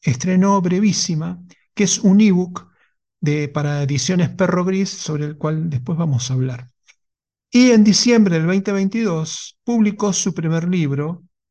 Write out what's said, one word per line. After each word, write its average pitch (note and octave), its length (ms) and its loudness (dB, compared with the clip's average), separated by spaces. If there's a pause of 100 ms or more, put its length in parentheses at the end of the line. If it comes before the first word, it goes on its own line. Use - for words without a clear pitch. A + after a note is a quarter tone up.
estrenó F#3 600 2
Brevísima, F3 760 -2 (360)
que G#3 100 0
es G3 140 0
un G3+ 240 6
ebook F3+ 500 0 (480)
de, D3 280 -2
para D3 340 -4
Ediciones D3 480 -2
Perro F3+ 340 0
Gris, F#3+ 240 -2
sobre D3+ 380 -8
el D3+ 100 -10
cual D#3 320 -4
después D#3 300 -6
vamos C#3 320 -2
a C3 40 -4
hablar. B2+ 360 -6 (800)
Y B3 220 6
en G#3+ 120 8
diciembre G#3+ 520 2
del D#3+ 100 0
veinte G3 260 -2
veintidós G3 920 -4
publicó G#3 520 0
su - 180 -4
primer E3 340 -2
libro, D#3 580 -4 (260)